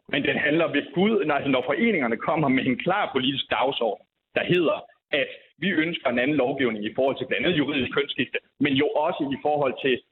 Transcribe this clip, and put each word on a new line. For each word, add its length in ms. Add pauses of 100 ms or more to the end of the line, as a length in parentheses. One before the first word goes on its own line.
(120)
men 100
den 160
handler 340
ved 100 (120)
Gud, 300
nej, 120
altså, 140
når 160
foreningerne 500
kommer 320
med 180
en 120
klar 340
politisk 380
dagsorden, 540 (300)
der 100 (100)
hedder, 240 (340)
at 180 (340)
vi 40 (160)
ønsker 260
en 80
anden 180
lovgivning 480
i 120
forhold 220
til 100
blandt 180
andet 120
juridisk 380
kønsskifte, 420 (260)
men 80 (100)
jo 40 (200)
også 160 (140)
i 100
forhold 280 (100)
til 100 (180)